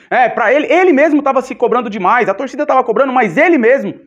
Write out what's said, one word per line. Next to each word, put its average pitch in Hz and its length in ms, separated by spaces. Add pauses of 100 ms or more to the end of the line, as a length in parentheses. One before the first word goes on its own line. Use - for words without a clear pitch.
É, 233 200
pra 226 260
ele, 285 180
ele 359 200
mesmo 294 280
tava 262 220
se - 100
cobrando 233 380
demais, 208 380
a 190 60
torcida 269 300
tava 262 200
cobrando, 254 280
mas 226 240
ele 330 220
mesmo 226 340 (140)